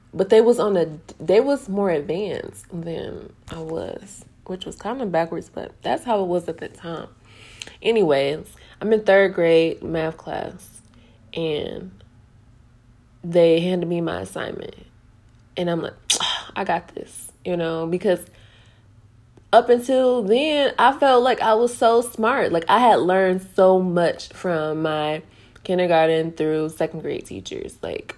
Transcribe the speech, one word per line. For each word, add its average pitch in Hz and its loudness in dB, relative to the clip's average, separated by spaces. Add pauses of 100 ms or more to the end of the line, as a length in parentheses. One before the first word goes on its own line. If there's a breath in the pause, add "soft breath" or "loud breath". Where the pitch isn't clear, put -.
(140)
But - 0
they 220 8
was 233 4
on 202 0
a, 160 0 (320)
they 180 4
was 277 -2
more 196 -2
advanced 156 -6
than - -12 (200)
I 165 -14
was, 160 -10 (220)
which 185 -10
was - -16
kinda 247 -8
backwards, 165 -4
but - -12 (100)
that's - -4
how 214 0
it 185 -2
was 175 -2
at 165 -10
that - -14
time. 165 -12 (760 loud breath)
Anyways, 156 2 (340 soft breath)
I'm 214 0
in 214 2
third 196 4
grade 165 2
math 160 -4
class, - -12 (540 soft breath)
and 165 -6 (1300)
they 170 6
handed 175 -2
me 170 -2
my 165 -6
assignment. - -12 (800)
And 180 -2
I'm 170 -2
like, - -10 (600 loud breath)
"I 202 -4
got 175 -4
this," - -16 (140)
you 180 -4
know, 165 -4
because 180 0 (1300 soft breath)
up 233 6
until 247 2
then, 277 0
I 240 4
felt 254 4
like 254 2
I 220 4
was 240 0
so 233 4
smart. 240 -2
Like, 165 -2
I 208 4
had 226 6
learned 185 2
so 185 6
much 175 0
from 156 -4
my 156 -4 (420 soft breath)
kindergarten 165 2
through 156 -2
second 160 -6
grade 143 -8
teachers. - -12
Like, - -12